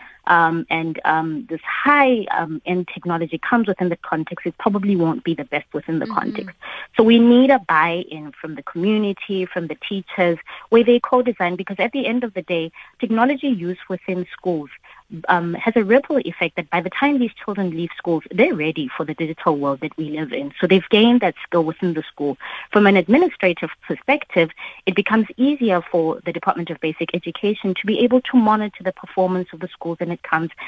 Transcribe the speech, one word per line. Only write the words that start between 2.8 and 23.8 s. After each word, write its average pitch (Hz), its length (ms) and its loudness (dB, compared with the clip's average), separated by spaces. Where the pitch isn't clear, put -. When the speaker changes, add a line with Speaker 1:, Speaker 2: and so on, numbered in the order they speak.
Speaker 1:
technology 170 480 -6
comes 233 320 0
within 180 180 -2
the 170 80 -2
context, - 500 -6
it 175 120 -6
probably 202 400 0
won't 165 260 0
be 165 100 -2
the 147 120 -8
best 147 260 -6
within 156 280 -4
the - 60 -4
Speaker 2:
Mm-hmm. 220 140 -4
Speaker 1:
context. 202 360 -6
So 226 60 8
we 233 140 8
need 240 320 8
a 262 100 6
buy-in 160 760 -2
from 156 220 -12
the 185 80 -14
community, 196 800 -2
from 170 220 -8
the 151 80 -8
teachers, 180 600 -2
where 233 160 6
they 240 160 6
co-design, 226 560 0
because 190 240 -8
at 190 140 0
the 269 140 -2
end 240 180 -2
of 214 80 -8
the 180 80 -6
day, 165 320 -4
technology 247 480 0
use 180 300 -2
within 180 460 -6
schools, 156 360 -4
um, 170 240 0
has 220 220 -2
a 226 80 2
ripple 262 420 2
effect 175 300 -4
that 165 160 -8
by 170 100 -2
the 180 80 -6
time 285 300 0
these 233 140 -2
children 196 260 -4
leave 165 260 -6
schools, 165 360 -2
they're 247 240 2
ready 156 320 -4
for 156 180 -8
the 156 80 -8
digital 160 420 -2
world 139 260 -2
that 156 160 -8
we 156 120 -6
live 151 240 -8
in. 143 260 -6
So 190 60 -2
they've 185 240 4
gained 233 320 6
that 208 220 -2
skill 170 200 0
within 160 300 -2
the 156 80 -4
school. 143 380 -6
From 208 160 6
an 196 100 6
administrative 190 720 2